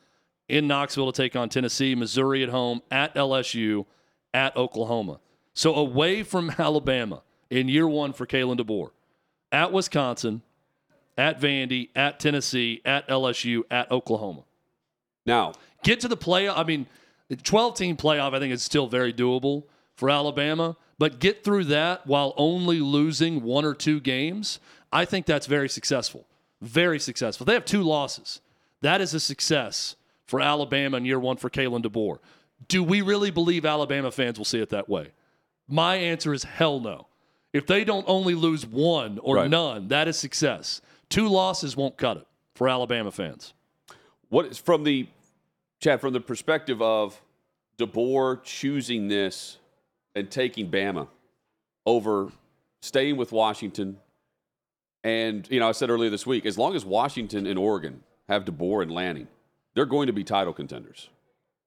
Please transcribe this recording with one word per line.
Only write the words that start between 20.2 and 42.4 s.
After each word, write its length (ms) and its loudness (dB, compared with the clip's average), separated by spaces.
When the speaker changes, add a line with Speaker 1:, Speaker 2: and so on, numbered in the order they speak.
Speaker 1:
But 200 2
get 240 2
through 220 2
that 420 0
while 300 2
only 440 2
losing 600 2
one 220 0
or 100 0
two 260 0
games, 600 -4
I 140 4
think 180 -2
that's 220 2
very 220 0
successful. 580 -4
Very 380 0
successful. 480 -6
They 80 4
have 100 0
two 180 0
losses. 600 -2
That 180 4
is 140 -2
a 60 -2
success 760 -2
for 140 -2
Alabama 580 0
in 80 -2
year 120 2
one 200 0
for 100 -6
Kalen 340 0
DeBoer. 360 -2
Do 140 2
we 180 4
really 300 2
believe 340 2
Alabama 460 0
fans 260 0
will 80 -8
see 160 0
it 80 -2
that 220 -4
way? 220 -2
My 260 2
answer 380 -2
is 100 -6
hell 360 0
no. 260 -10
If 140 -2
they 180 4
don't 240 0
only 260 2
lose 320 0
one 560 0
or 140 4
Speaker 2:
Right. 140 4
Speaker 1:
none, 380 0
that 200 2
is 100 -2
success. 600 -2
Two 200 2
losses 480 0
won't 200 -2
cut 220 0
it 80 -18